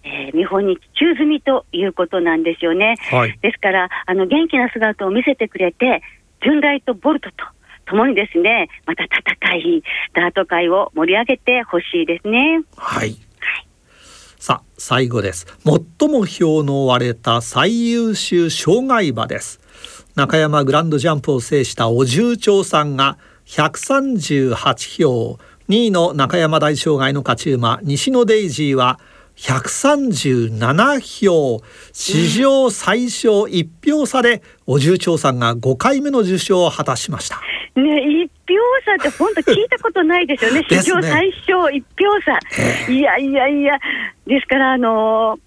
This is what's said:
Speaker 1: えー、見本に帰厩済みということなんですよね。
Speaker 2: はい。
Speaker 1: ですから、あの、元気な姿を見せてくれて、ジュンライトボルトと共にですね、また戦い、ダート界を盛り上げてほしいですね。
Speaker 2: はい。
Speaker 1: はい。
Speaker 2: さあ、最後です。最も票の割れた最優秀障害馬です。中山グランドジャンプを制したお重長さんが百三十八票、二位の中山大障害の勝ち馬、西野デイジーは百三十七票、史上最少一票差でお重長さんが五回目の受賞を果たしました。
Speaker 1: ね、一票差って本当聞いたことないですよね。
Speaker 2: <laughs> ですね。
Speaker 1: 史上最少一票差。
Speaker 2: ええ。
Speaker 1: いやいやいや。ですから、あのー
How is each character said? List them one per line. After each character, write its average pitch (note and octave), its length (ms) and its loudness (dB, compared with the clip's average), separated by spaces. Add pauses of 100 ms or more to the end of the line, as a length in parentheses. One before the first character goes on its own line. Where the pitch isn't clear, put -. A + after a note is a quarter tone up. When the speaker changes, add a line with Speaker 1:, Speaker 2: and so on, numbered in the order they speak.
Speaker 1:
え C#3 300 -12
ー、 - 20 -4
見 F#3+ 100 2
本 G3 200 -2
に F#3 120 0
帰 - 280 -2
厩 E4 120 2
済 D4+ 80 0
み D4+ 160 0
と C4+ 320 0
い F3 100 -2
う F#3+ 100 -2
こ F3+ 140 -2
と F#3 140 -2
な E3 160 0
ん E3 60 -2
で E3 140 -2
す - 60 -6
よ E3 100 0
ね。 G#3+ 220 0 (160)
Speaker 2:
は B2 160 2
い。 G#2+ 140 -8
Speaker 1:
で G#3+ 100 0
す - 80 -12
か G3 120 0
ら、 F#3 180 0 (160)
あ F#3 80 -2
の、 F#3+ 140 2
元 D#4 200 2
気 D4 100 -2
な B3 120 0
姿 G#3+ 360 -2
を F#3+ 60 -2
見 A#3+ 120 0
せ C#4 120 0
て A3 140 -4
く - 80 -14
れ F3+ 160 0
て、 A#3+ 280 -2 (400)
ジ A#3+ 80 0
ュ D4+ 40 2
ン D4 80 2
ラ C#4+ 140 0
イ C4+ 60 -6
ト B3+ 120 -4
ボ C4 180 -2
ル D4+ 80 0
ト - 120 -14
と - 40 -20 (540)
共 G#3+ 160 2
に C4 100 0
で G3+ 160 -2
す - 80 0
ね、 A3+ 300 0 (160)
ま E4 100 -4
た - 100 -6
戦 - 500 -4
い、 E3 280 -2 (300)
ダ F3 160 0
ー - 20 -6
ト F#3+ 140 -2
界 F3 240 0
を F#3+ 260 0
盛 - 180 0
り G#3 60 2
上 A#3 60 -2
げ C4 120 0
て B3 260 0
ほ F3 160 -2
し E3+ 240 -4
い - 20 0
で E3+ 160 -4
す G#3 60 -8
ね。 D4 340 2 (160)
Speaker 2:
は - 260 -6
い。 G#2+ 60 -4
Speaker 1:
は - 0 -
い。 - 80 -12 (1200)
Speaker 2:
さ - 240 -4
あ、 - 20 -20 (140)
最 B2+ 300 0
後 A#2 140 -2
で G2 120 -4
す。 - 140 -14 (520)
最 D4 80 4
も C4 180 2
票 D#3 380 0
の C#3 220 0
割 B2+ 220 2
れ A#2+ 80 -2
た A#2 260 0
最 A#3 480 0
優 A#3 260 0
秀 E3+ 340 0
障 A3+ 380 0
害 A3+ 220 2
馬 A#2 180 -4
で - 120 -6
す。 - 200 -14 (560)
中 C#3+ 220 0
山 D3+ 260 2
グ C3+ 80 0
ラ D3+ 120 2
ン E3 60 -2
ド D3+ 80 0
ジ C3+ 100 0
ャ D#3+ 80 2
ン C#3 60 -4
プ D3+ 120 -2
を B2+ 60 0
制 C#3 240 0
し - 120 -6
た A#2 140 0
お B2 160 4
重 A3 320 0
長 G3 260 2
さ D3+ 200 0
ん D3 120 -4
が C3+ 220 0 (280)
百 D#3 320 -2
三 C4+ 380 0
十 C#3 380 0
八 - 340 -2
票、 B2 520 0 (280)
二 A3+ 200 2
位 G#3 40 2
の F3 220 2
中 C#3+ 240 0
山 D#3+ 220 2
大 D3+ 180 2
障 D3 220 0
害 C3+ 140 0
の C#3+ 80 -4
勝 A#2 180 -2
ち D3+ 120 -2
馬、 A#2+ 320 0
西 C#3+ 280 -2
野 A#3+ 140 4
デ G#3+ 180 2
イ F3+ 60 -4
ジ D3 220 -4
ー C3+ 40 0
は B2+ 240 0 (360)
百 - 340 -4
三 C#4 420 0
十 B2 400 0
七 D#3+ 480 2
票、 D3+ 640 0 (300)
史 E3 400 0
上 C4 380 4
最 A3+ 400 -2
少 G#3 380 2
一 E3+ 200 -2 (180)
票 D4+ 200 2
差 C4 160 -2
で A#3 220 2 (240)
お C3+ 100 2
重 E3+ 220 4
長 E3+ 180 0
さ D3 140 2
ん B2 80 -2
が A#2+ 160 2
五 B2+ 200 0
回 C4+ 260 2
目 C#4+ 100 -2
の C4 80 2
受 F#3+ 180 0
賞 F3+ 280 2
を D#3 40 2
果 - 140 -6
た C3 120 -2
し - 140 -8
ま B2 100 -6
し - 100 -10
た。 - 120 -10 (340)
Speaker 1:
ね、 D4 480 2
一 D4+ 80 -6 (160)
票 F4+ 80 2 (300)
差 G#4 100 2
っ D4+ 160 -2
て - 60 -16
本 G#4 160 0
当 E4 80 -2
聞 - 120 2
い G#4+ 160 0
た B4 100 -2
こ A4+ 120 -2
と F#4 120 0
な E4+ 160 2
い E4+ 80 -2
で C4+ 100 -2
す A3+ 80 -2
よ A3+ 60 2
ね。 C#4+ 140 2
Speaker 2:
<laughs> - 20 -14
で - 0 -
す - 80 4
ね。 F#3 60 2
Speaker 1:
史 E4+ 100 0
上 F#4 100 2
最 F4 320 0 (140)
少 F4+ 220 2
一 C#4 140 -4 (140)
票 G4+ 240 2
差。 C#4 180 0 (180)
Speaker 2:
え - 340 -2
え。 - 20 2
Speaker 1:
い C4 80 2
や A#3 160 2
い C4+ 140 -2
や C4+ 160 2
い C#4+ 160 0
や。 C#4 160 0 (480)
で C4+ 120 2
す - 80 -8
か C4 100 2
ら、 C4 160 2
あ C4 40 0
の A3 600 0
ー - 100 -20